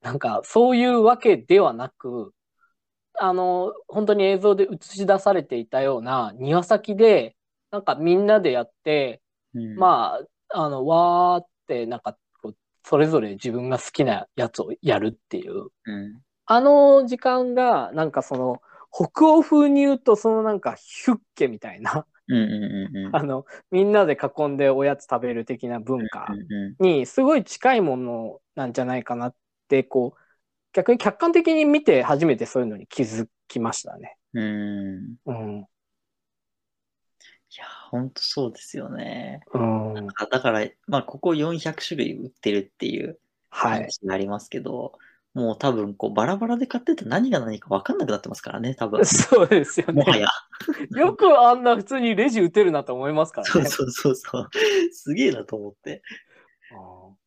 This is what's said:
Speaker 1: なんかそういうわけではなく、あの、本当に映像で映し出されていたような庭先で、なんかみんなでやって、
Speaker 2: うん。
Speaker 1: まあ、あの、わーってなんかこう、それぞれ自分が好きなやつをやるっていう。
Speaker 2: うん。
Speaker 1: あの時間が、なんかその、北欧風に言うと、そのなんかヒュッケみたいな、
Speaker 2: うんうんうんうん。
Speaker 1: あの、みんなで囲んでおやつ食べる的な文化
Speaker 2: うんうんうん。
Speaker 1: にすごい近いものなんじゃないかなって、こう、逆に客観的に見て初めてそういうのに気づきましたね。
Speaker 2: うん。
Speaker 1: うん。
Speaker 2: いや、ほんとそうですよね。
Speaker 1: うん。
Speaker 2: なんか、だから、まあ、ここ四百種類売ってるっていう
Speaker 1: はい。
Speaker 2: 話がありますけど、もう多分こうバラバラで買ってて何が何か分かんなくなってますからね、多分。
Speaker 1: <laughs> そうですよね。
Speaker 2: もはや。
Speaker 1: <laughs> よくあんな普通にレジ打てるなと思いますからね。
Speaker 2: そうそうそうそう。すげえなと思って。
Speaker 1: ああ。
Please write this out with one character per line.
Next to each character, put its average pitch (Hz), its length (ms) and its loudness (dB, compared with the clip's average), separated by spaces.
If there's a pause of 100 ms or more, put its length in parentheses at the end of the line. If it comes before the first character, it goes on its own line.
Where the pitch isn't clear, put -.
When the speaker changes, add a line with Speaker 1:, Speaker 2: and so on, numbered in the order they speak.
Speaker 1:
な 123 100 -12
ん 143 80 -6
か 110 240 -4
そ 247 280 4
う 247 60 2
い 240 80 2
う 240 180 2
わ 233 140 6
け 208 200 4
で 175 220 4
は 151 140 4
な 120 160 -10
く、 120 440 -12 (840)
あ 190 120 0
の、 180 420 -2 (140)
本 208 200 -2
当 208 60 4
に 202 120 4
映 196 140 2
像 202 160 4
で 196 160 2
映 170 100 -8
し 190 240 -8
出 190 140 4
さ 202 140 4
れ 170 100 0
て 131 140 -8
い 113 100 -8
た 131 140 -2
よ 135 180 0
う - 20 -8
な 120 340 -4
庭 147 280 -2
先 208 320 0
で、 196 400 4 (360)
な 208 80 -6
ん 196 60 -10
か 139 100 0
み 165 200 2
ん 202 100 2
な 214 140 6
で 170 120 0
や 120 120 -2
っ - 80 -12 (120)
て、 143 380 -2 (320)
Speaker 2:
う 120 60 -10
ん。 110 160 -10
Speaker 1:
ま 131 440 2 (300)
あ、 175 140 -4
あ 147 60 -2
の、 135 160 -6
わ 175 540 4
ー 175 40 -10
っ - 40 -20 (200)
て 120 180 -4
な 113 120 -8
ん - 20 -14
か - 180 -10 (240)
こ - 80 -14
う、 - 80 -20 (260)
そ 156 140 0
れ 156 100 4
ぞ 156 140 2
れ 104 100 -6
自 107 200 -8
分 120 180 -6
が 98 100 -2
好 - 120 -14
き 143 140 0
な 104 300 -2
や 120 140 -4
つ - 120 -10
を - 100 -8 (100)
や 113 180 0
る 107 80 -2
っ 113 40 -2 (180)
て - 80 -8
い - 100 -10
う。 95 220 -10 (160)
Speaker 2:
う - 60 -12
ん。 104 300 -12 (240)
Speaker 1:
あ 233 160 4
の 277 440 8
時 240 120 -6
間 254 360 -2
が、 220 400 2
な 160 120 -2
ん 147 60 -4
か 160 100 -2
そ 143 140 -8
の、 127 260 -4 (300)
北 - 360 2
欧 311 140 8
風 294 280 4
に 285 120 4
言 277 120 4
う 254 60 -2
と、 220 160 4
そ 220 140 -2
の 220 140 0
な 220 100 -2
ん 196 60 -4
か 117 160 -6
ヒ - 360 -4
ュ 220 40 4
ッ - 40 -10 (160)
ケ 143 120 0
み 110 120 -6
た 104 140 -16
い 101 80 -18
な、 143 240 -6 (220)
Speaker 2:
う 131 60 -2
ん - 20 2
う - 20 4
ん 107 260 -2
う 101 280 -6
ん 98 60 -10 (100)
う - 40 -10
ん。 - 40 -4
Speaker 1:
あ - 80 0
の、 135 220 -6 (260)
み 185 120 2
ん 202 80 2
な 208 140 6
で 147 120 0
囲 - 300 -4
ん 139 100 -6
で 139 120 4
お 135 160 2
や 143 100 0
つ - 140 -20
食 123 140 -2
べ 123 100 -4
る 117 120 -6
的 123 220 -10
な 120 120 -8
文 113 300 -6
化 - 200 -12
Speaker 2:
う 101 60 -8
ん 101 40 -12
う 90 60 -14
ん 104 80 -12
う 101 260 -10
ん。 190 40 2
Speaker 1:
に 151 220 2
す - 160 -2
ご 294 140 4
い 233 80 0
近 - 320 0
い 220 60 2
も 139 160 0
の 117 420 -8 (160)
な 139 100 -6
ん 120 80 -8
じ 135 80 -4
ゃ 123 40 -2
な 127 120 -4
い 123 60 -8
か 120 120 -8
な 120 120 -6
っ - 80 -10 (320)
て、 135 160 2
こ 127 340 -2
う、 - 60 -20 (500)
逆 185 180 2
に 247 60 4
客 - 200 -2
観 339 140 0
的 339 220 4
に 311 120 2
見 294 180 2
て 131 200 4
初 147 220 0
め 143 100 2
て 117 100 -6
そ - 140 -4
う 123 40 0
い - 20 -2
う 110 40 -6
の 104 80 -10
に 92 100 -20
気 - 160 -4
づ 110 240 -6 (200)
き - 120 -8
ま 113 140 -2
し - 100 -10
た - 140 -16
ね。 - 200 -20 (160)
Speaker 2:
う 117 80 -4
ん。 104 760 -8 (100)
Speaker 1:
う 135 80 -8
ん。 107 260 -10
Speaker 2:
い 98 40 -18 (1900)
や、 - 100 -20 (260)
ほ 123 100 -6
ん 131 80 -8
と - 140 -14
そ 135 240 -6
う 110 40 -8
で - 80 -20
す - 180 -18
よ 139 120 -12
ね。 123 520 -14 (120)
Speaker 1:
う 123 60 -2
ん。 110 340 -2
Speaker 2:
な 107 80 -10
ん 101 60 -12
か、 104 180 -8
だ 127 140 -2
か 127 120 0
ら、 107 160 -2 (200)
ま 139 120 -2
あ、 - 40 -6
こ - 160 -16
こ 175 160 0
四 156 240 -4
百 - 240 -10
種 151 160 -8
類 - 180 -4
売 - 100 -14
っ - 40 -14
て - 200 -4
る - 220 -4
っ - 40 -20
て - 100 -8
い - 180 -6
う - 140 -14 (300)
Speaker 1:
は 110 280 -4
い。 110 40 -6
Speaker 2:
話 - 220 -12
が 95 120 -4
あ - 20 -4
り 98 100 -4
ま 104 120 -8
す - 100 -20
け - 120 -10
ど、 - 360 -12 (380)
も 117 180 -2
う - 40 -8
多 139 140 -2
分 104 240 -4
こ - 120 -6
う 104 60 -6
バ 107 140 0
ラ 190 100 -2
バ 226 80 -6
ラ 233 120 -4
で 254 100 -4
買 247 120 -8
っ - 40 -12
て 330 120 0
て 202 100 -12
何 214 260 -2
が 170 80 0
何 110 200 -8
か - 100 -20
分 98 140 -2
か 294 100 -6
ん 415 40 -4
な 359 80 -2
く 110 60 -4
な 104 60 -4
っ - 40 -10
て - 80 -16
ま - 60 -14
す - 60 -20
か - 100 -14
ら 107 80 -10
ね、 123 160 -6
多 113 120 -6
分。 107 160 2
Speaker 1:
<laughs> - 20 6
そ - 380 4
う - 40 2
で 160 180 4
す - 140 -4
よ - 80 -2
ね。 170 60 -4
Speaker 2:
も 147 100 4
は 127 140 4
や。 104 100 0 (340)
Speaker 1:
<laughs> 285 340 -8
よ 359 200 2
く 339 240 6
あ 240 140 8
ん 247 100 -2
な 240 120 4
普 202 80 -8
通 269 160 -6
に 233 160 0
レ 233 140 2
ジ 226 120 -2
打 170 100 2
て 208 120 4
る 180 80 4
な 143 120 -2
と 127 100 -8
思 131 160 -4
い 151 40 -4
ま 156 120 2
す - 80 -18
か - 80 -10
ら - 60 -8
ね。 - 40 -4
Speaker 2:
そ 175 100 4
う 131 40 0
そ - 200 -4
う 123 60 -8
そ - 200 0
う 127 40 0
そ - 240 -10
う。 - 100 -12 (420)
す - 220 -10
げ 214 140 0
え - 40 2
な 113 120 -6
と 113 120 -10
思 104 140 -12
っ 101 40 -20
て。 - 300 -16 (680)
Speaker 1:
あ - 40 -20
あ。 92 520 -20